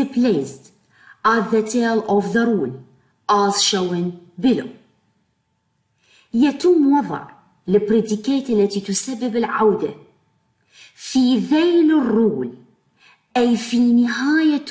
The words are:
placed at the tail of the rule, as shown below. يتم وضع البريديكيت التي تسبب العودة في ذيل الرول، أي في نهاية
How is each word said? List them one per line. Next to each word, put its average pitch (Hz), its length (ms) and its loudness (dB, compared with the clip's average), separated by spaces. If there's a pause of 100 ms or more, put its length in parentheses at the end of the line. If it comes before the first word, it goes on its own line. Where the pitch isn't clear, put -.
(140)
placed 202 580 -2 (520)
at 220 260 0
the 220 120 2
tail 226 460 -2
of 202 240 0
the 233 140 0
rule, 165 260 -2 (560)
as 202 340 2
shown 175 500 -2 (280)
below. 180 280 0 (1700)
يتم 285 640 4
وضع - 300 -6 (400)
البريديكيت 214 840 0
التي 202 300 0
تسبب 226 560 -6
العودة 214 580 0 (1000)
في 254 440 0
ذيل 311 600 2
الرول، 208 560 0 (840)
أي 240 200 2
في 233 220 -4
نهاية 254 920 2